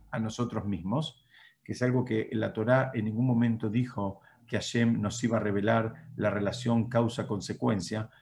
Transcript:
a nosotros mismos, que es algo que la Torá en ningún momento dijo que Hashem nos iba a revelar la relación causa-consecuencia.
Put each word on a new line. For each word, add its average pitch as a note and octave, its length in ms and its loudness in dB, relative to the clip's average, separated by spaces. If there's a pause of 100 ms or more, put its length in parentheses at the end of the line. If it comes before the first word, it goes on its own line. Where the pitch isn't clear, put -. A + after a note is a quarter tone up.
(100)
a C3+ 80 -4
nosotros A2 460 -2
mismos, G2+ 600 -4 (360)
que - 100 -10
es - 100 -4
algo B2 200 2
que A2 300 -2
la A2 220 -2
Torá B2+ 400 2
en A2+ 100 -2
ningún A2 220 0
momento A#2 420 2
dijo G#2 540 -2 (240)
que - 100 -4
Hashem A#2 440 2
nos G#2 220 -2
iba A2+ 140 2
a A2 40 2
revelar G#2+ 760 0
la G#2 140 2
relación A2 580 0
causa-consecuencia. A2 1200 -2 (140)